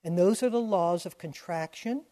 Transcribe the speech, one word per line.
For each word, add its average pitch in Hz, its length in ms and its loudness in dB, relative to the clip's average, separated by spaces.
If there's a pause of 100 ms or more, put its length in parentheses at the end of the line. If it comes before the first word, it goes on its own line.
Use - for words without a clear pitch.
And 170 140 -2
those 196 240 4
are 254 80 2
the 233 120 0
laws 175 440 2
of 170 120 -12
contraction 170 960 -8